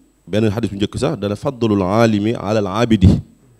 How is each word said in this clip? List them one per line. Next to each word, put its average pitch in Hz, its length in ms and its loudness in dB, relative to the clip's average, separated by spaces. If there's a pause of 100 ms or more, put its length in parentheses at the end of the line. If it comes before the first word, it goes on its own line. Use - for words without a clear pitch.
(260)
benn 107 240 0
xadis 107 200 -4
bu 101 60 -10
njëkk 101 220 -4
sax 143 180 -2
dana, 101 200 -4
"Fadlul 117 440 0
aalimi 107 540 2
ala 107 240 -4
al 101 240 -2
abidi 107 260 4 (520)